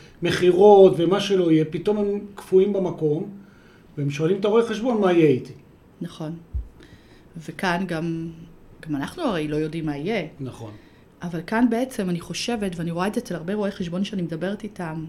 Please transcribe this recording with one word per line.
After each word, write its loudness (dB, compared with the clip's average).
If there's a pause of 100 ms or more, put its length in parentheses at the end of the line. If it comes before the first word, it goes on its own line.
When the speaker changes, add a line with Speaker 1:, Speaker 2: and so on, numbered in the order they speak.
(220)
Speaker 1:
מכירות 8
ומה 2
שלא 2
יהיה, 4
פתאום -2
הם -2 (140)
קפואים 2
במקום, -2 (680)
והם -2
שואלים 0
את -2
הרואה 4
חשבון, -2
"מה 2
יהיה 6
איתי?" 0 (480)
Speaker 2:
נכון. -10 (1120)
וכאן -4
גם, -6 (580)
גם -4
אנחנו -8
הרי -2
לא -4
יודעים -4
מה -4
יהיה. -4 (140)
Speaker 1:
נכון. -12 (520)
Speaker 2:
אבל -6
כאן 2
בעצם -2
אני -4
חושבת, -6
ואני -6
רואה -4
את -4
זה -2
אצל -8
הרבה -6
רואי -2
חשבון -6
שאני -6
מדברת -6
איתם, -10